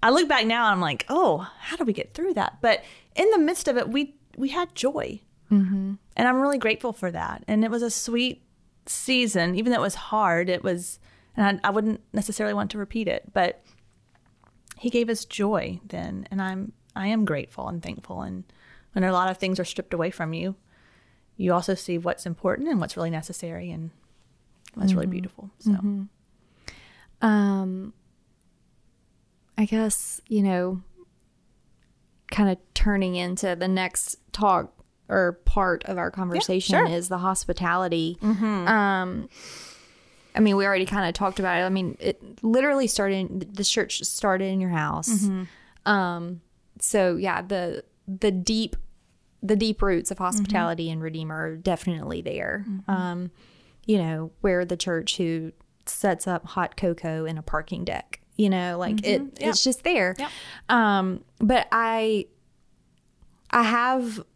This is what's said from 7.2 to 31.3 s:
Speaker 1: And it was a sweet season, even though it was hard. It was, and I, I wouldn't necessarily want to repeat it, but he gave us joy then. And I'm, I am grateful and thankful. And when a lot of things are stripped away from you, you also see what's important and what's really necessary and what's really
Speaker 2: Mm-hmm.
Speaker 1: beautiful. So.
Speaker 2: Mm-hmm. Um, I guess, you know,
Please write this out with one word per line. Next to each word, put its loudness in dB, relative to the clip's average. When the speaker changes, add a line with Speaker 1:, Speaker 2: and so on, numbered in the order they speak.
Speaker 1:
And 4
it 2
was -2
a -2
sweet -2
season, 2
even 2
though 4
it 2
was -2
hard. 0
It -2
was, -4
and 4
I, 4
I 2
wouldn't 0
necessarily -2
want -2
to -8
repeat -4
it, -4
but 0
he -4
gave 0
us -2
joy -2
then. -8
And -4
I'm, -6
I -4
am 2
grateful -4
and -8
thankful. -10
And -10
when 0
a 2
lot 2
of -6
things -2
are 0
stripped -8
away 0
from -6
you, -4
you 2
also 2
see -4
what's -4
important -2
and 2
what's -4
really -2
necessary -8
and -10
what's 2
really 2
Speaker 2:
Mm-hmm. -2
Speaker 1:
beautiful. -10
So. 2
Speaker 2:
Mm-hmm. 0
Um, 2
I 4
guess, 0
you 2
know, 0